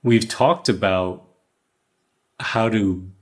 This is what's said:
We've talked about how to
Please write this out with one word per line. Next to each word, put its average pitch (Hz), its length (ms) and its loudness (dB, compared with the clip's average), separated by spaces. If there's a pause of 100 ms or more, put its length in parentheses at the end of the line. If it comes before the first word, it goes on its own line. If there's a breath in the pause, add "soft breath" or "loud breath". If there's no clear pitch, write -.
We've 113 240 4
talked 160 400 0
about 92 560 -2 (1160)
how 113 280 -2
to 95 420 -2 (120)